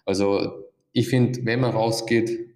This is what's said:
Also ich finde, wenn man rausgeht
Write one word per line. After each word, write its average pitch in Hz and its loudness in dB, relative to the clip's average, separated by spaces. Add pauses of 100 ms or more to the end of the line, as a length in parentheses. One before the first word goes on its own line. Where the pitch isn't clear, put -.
Also 98 0 (280)
ich 123 0
finde, 123 2
wenn 117 0
man 123 0
rausgeht 113 0